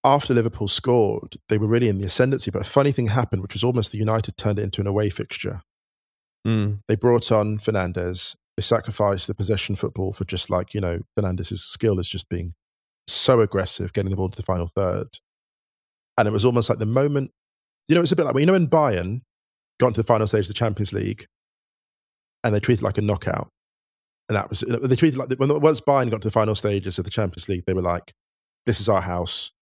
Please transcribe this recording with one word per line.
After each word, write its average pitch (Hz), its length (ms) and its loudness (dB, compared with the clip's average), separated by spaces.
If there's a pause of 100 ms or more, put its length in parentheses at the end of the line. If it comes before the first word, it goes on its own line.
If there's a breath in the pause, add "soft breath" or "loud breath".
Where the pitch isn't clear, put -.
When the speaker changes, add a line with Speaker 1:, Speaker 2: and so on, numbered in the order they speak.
Speaker 1:
After 135 300 4
Liverpool 113 340 0
scored, 110 680 0 (140)
they 107 100 2
were 107 80 0
really 117 220 2
in 98 100 0
the 98 80 -4
ascendancy, 127 420 0
but 104 120 -4
a 101 80 -6
funny 139 220 4
thing 123 160 -2
happened, 113 360 0
which 98 100 -10
was 101 100 -4
almost 120 280 0
the 104 80 -8
United 107 380 -2
turned 104 200 -2
it 104 60 -2
into 98 180 -4
an 101 60 -2
away 104 220 0
fixture. - 520 -8 (840)
Speaker 2:
Mm. 104 400 0
Speaker 1:
They 131 80 2
brought 120 360 4
on 107 280 2
Fernandes. 90 760 -2 (220)
They - 60 -2
sacrificed 104 640 0
the 101 80 -6
possession 101 400 -2
football 95 380 -4
for - 120 -8
just, - 240 -6
like, 90 240 -2
you 104 80 -4
know, 85 200 -4 (160)
Fernandes's 92 460 -2
skill 104 360 0
is 90 100 -4
just - 200 -8
being 87 240 -6 (540)
so - 340 4
aggressive, 98 520 -2
getting 98 160 -2
the 98 80 -4
ball 95 120 -2
to - 80 -10
the - 60 -12
final 87 240 -4
third. 95 400 -2 (1120)
And 110 100 4
it 104 40 0
was 107 120 2
almost 120 260 4
like 117 100 0
the 110 80 -2
moment, 135 440 0 (560)
you 160 80 4
know, 175 60 6
it's 170 100 4
a 180 40 4
bit 165 100 2
like, 131 140 0
you 147 80 4
know, 190 60 6
when 175 140 4
Bayern 120 540 2 (580)
got 127 100 6
into 117 120 -2
the 107 60 -2
final 110 200 4
stage 107 140 2
of 92 80 -2
the 104 60 -8
Champions 104 380 -2
League 104 320 -6 (1160)
and 110 120 2
they 104 40 2
treated 120 220 2
it 107 40 -6
like 101 120 0
a 107 40 0
knockout. - 480 -2 (800)
And 107 80 -4
that 98 140 -2
was, 101 120 -2
they 123 340 0
treated 143 220 2
like, 131 120 -6 (100)
when, 135 100 2 (120)
once 151 180 4
Bayern 135 300 2
got 107 140 -4
to 107 40 -2
the 107 40 0
final 107 240 2
stages 101 420 -2
of 90 80 -4
the 95 60 -12
Champions 98 360 -4
League, 90 200 -4
they 95 60 0
were 92 80 0
like, 90 320 -2 (520)
"This 113 160 2
is 101 80 0
our 95 120 4
house. 87 500 -2 (100)